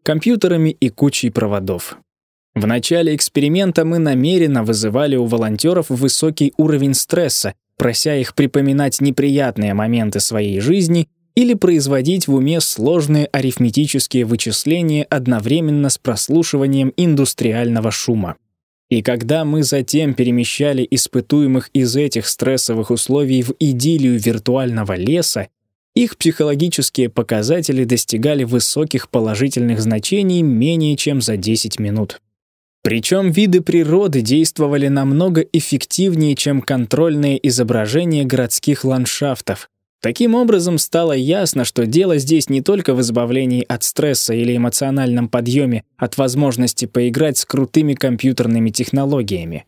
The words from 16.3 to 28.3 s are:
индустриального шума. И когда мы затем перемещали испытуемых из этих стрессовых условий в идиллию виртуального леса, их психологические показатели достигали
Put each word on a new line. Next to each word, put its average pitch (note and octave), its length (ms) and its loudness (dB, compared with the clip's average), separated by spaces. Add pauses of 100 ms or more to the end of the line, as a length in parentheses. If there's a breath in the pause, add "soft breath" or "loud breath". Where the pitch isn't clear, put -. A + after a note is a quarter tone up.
индустриального A#2+ 960 0
шума. G#2 460 -4 (520)
И A2+ 140 0
когда B2 420 0
мы D3+ 180 0
затем C#3 520 0
перемещали B2 760 0
испытуемых C3 840 0
из B2 200 2
этих D3 320 -2
стрессовых A#2+ 640 -2
условий C3 520 0
в B2+ 180 -4
идиллию C3+ 580 0
виртуального A2 800 -2
леса, A#2+ 520 -2 (460)
их A#3+ 220 0
психологические D3 920 0
показатели C3 760 0
достигали B2 600 0